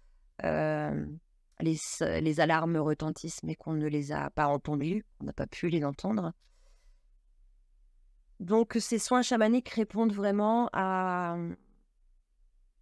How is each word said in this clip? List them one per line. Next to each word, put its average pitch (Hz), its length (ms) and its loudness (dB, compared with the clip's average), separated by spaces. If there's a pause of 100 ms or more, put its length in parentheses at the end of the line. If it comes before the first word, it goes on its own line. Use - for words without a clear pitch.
(440)
euh, 156 640 -2 (540)
les 160 140 2
s-, - 300 -4 (180)
les 156 180 0
alarmes 160 380 4
retentissent, 156 640 -2
mais 160 120 -4
qu'on - 180 -8
ne 151 140 -2
les 147 240 -2
a 143 200 -4
pas 147 160 0
entendues, 151 580 -2 (140)
on - 60 -10
n'a 139 80 -6
pas - 140 -4
pu - 220 -4
les 160 160 0
entendre. 175 480 -4 (2000)
Donc, 220 400 2
ces 220 200 0
soins 247 220 2
chamaniques 233 480 4
répondent 220 440 2
vraiment 208 600 2
à, 185 640 0 (1400)